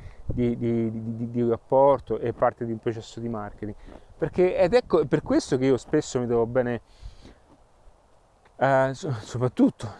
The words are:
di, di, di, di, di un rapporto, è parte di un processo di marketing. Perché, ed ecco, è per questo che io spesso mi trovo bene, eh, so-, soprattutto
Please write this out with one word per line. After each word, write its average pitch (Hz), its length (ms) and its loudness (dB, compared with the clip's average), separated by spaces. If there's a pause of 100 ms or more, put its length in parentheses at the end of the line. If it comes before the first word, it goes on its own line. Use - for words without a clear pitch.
(260)
di, 120 320 0
di, 117 340 0
di, 113 240 -6
di, 117 140 -6
di 120 120 -2
un 117 80 2
rapporto, 131 680 2
è 117 160 -4
parte 120 320 0
di 113 80 -4
un 110 60 -6
processo 113 420 -8
di 117 80 -6
marketing. 104 460 -10 (400)
Perché, 180 400 0
ed 180 180 2
ecco, 233 280 4
è 143 40 2
per 156 160 0
questo 269 360 0
che 127 80 0
io 135 100 4
spesso - 420 -2
mi 123 100 -2
trovo 117 180 2
bene, 120 340 -2 (1800)
eh, 135 380 2
so-, 151 180 -6
soprattutto 120 880 0